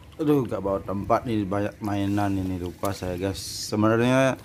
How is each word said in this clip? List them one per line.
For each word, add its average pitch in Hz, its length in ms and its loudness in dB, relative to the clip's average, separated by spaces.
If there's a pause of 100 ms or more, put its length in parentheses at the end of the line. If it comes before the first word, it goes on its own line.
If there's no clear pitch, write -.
(200)
Aduh, 147 240 4
nggak 101 160 -4
bawa 98 240 0
tempat 101 400 0
nih, 107 240 -2
banyak 101 320 -2
mainan 101 560 0
ini, 92 240 -2
lupa 90 320 -4
saya 90 240 -4
guys. 95 240 -2
Sebenarnya 120 1040 2